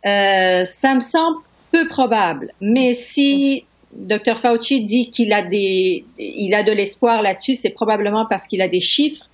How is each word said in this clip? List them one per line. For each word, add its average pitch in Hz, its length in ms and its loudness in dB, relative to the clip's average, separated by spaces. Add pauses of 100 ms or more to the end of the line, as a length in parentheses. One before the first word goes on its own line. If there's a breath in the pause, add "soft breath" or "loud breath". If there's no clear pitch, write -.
Euh, 190 580 2
ça 269 300 0
me 254 60 2
semble 320 380 0 (340)
peu 330 140 2
probable, 196 720 0
mais 240 340 2
si 277 720 0 (280)
docteur 214 480 -2
Fauci 233 440 0
dit 233 260 0
qu'il 214 220 0
a 208 100 2
des, 185 640 0 (140)
il 202 360 -4
a 208 80 2
de 214 100 2
l'espoir 214 500 0
là-dessus, 202 320 -2
c'est 220 160 -4
probablement 214 600 0
parce 196 160 -4
qu'il 190 160 -4
a 185 60 0
des 180 120 0
chiffres 294 540 0